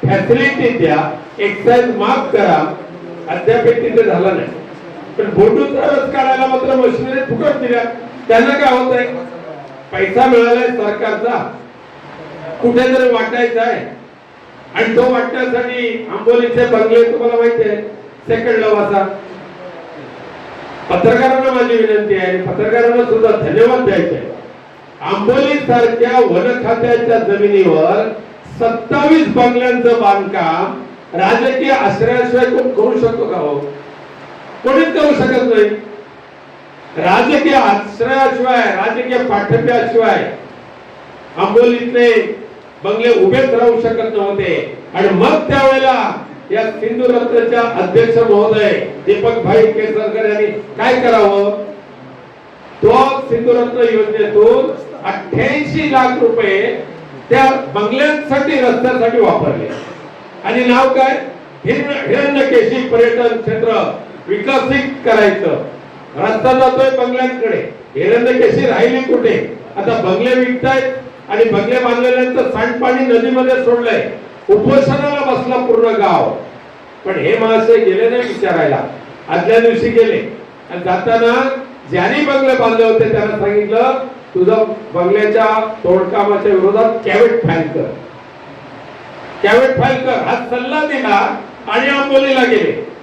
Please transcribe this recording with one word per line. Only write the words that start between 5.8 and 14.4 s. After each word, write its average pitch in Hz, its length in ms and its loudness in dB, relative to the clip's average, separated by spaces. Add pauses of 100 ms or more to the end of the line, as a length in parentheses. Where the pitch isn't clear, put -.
रस 277 260 0
काढायला 262 320 2
मात्र 262 300 0
मशिनरी 254 440 0
फुकट 254 380 -2
दिल्या. 240 260 -2 (440)
त्यांना 233 220 4
काय 269 280 2
होतंय? 247 280 0 (840)
पैसा 196 340 2
मिळालाय 240 420 4
सरकारचा, 220 880 -4 (1080)
कुठेतरी 254 480 2
वाटायचा 233 520 -2
आहे. 233 240 -4 (920)